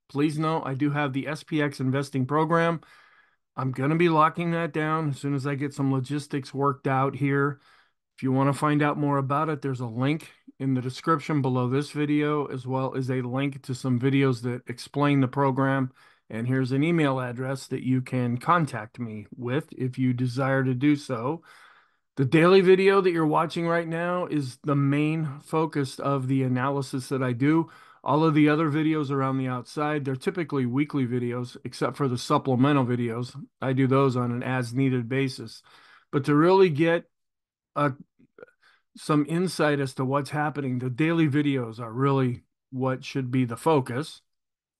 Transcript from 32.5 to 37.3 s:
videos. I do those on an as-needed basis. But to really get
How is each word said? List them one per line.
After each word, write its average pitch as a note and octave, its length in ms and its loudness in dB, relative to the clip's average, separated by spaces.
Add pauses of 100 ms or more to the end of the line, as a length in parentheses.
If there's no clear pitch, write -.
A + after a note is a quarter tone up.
videos. A#2+ 500 -4 (260)
I C3 120 -2
do C3 140 2
those C3+ 280 4
on B2 160 0
an A#2+ 100 -4
as-needed B2+ 680 -2
basis. C3 540 -4 (500)
But C#3 120 0
to D3 80 2
really F#3 360 8
get E3 400 0 (640)